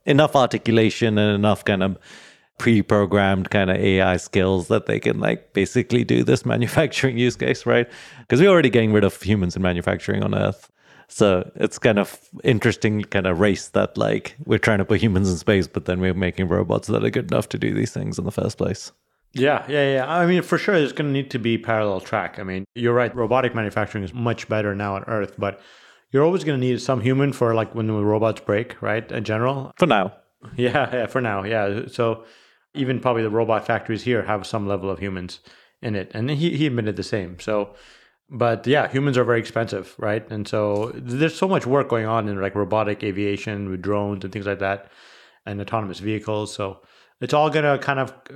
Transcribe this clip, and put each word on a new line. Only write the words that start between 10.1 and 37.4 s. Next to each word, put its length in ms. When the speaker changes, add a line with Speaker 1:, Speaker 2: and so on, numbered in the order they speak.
Speaker 1:
on 120
Earth. 360
So 480
it's 220
kind 200
of 200
interesting 580
kind 240
of 140
race 300
that, 280
like, 380
we're 120
trying 200
to 60
put 180
humans 260
in 80
space, 300
but 200
then 140
we're 140
making 340
robots 400
that 160
are 60
good 200
enough 200
to 80
do 160
these 180
things 260
in 60
the 60
first 260
place. 360
Speaker 2:
Yeah, 360
yeah, 260
yeah. 140
I 180
mean, 160
for 140
sure, 220
there's 140
gonna 180
need 220
to 80
be 180
parallel 420
track. 380
I 60
mean, 200
you're 180
right. 220
Robotic 360
manufacturing 520
is 100
much 340
better 280
now 180
on 140
Earth, 280
but 240
you're 100
always 220
gonna 140
need 220
some 200
human 320
for, 200
like, 220
when 140
the 60
robots 460
break, 400
right? 300
In 140
general. 520
Speaker 1:
For 100
now. 280
Speaker 2:
Yeah, 380
yeah, 120
for 140
now, 220
yeah. 460
So 360
even 220
probably 240
the 80
robot 360
factories 360
here 200
have 240
some 200
level 240
of 80
humans 420
in 140
it. 180
And 180
he, 260
he 100
admitted 300
the 80
same. 340
So, 360